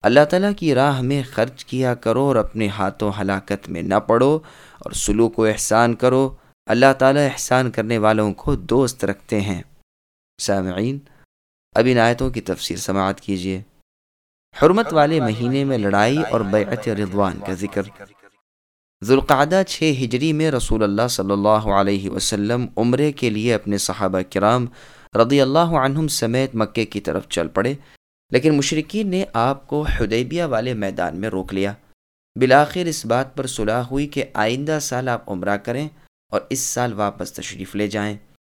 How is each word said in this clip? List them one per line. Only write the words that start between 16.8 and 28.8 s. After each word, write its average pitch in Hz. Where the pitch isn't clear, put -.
رضوان 98
کا 95
ذکر۔ 98
ذوالقعدہ 139
چھ 156
ہجری 127
میں 156
رسول 113
اللہ 104
صلی 98
اللہ 101
علیہ 101
وسلم 107
عمرے 131
کے 131
لیے 107
اپنے 101
صحابہ 95
کرام 113
رضی 127
اللہ 135
عنہم 156
سمیت 127
مکے 110
کی 104
طرف 92
چل 82
پڑے، 110
لیکن 143
مشرکین 156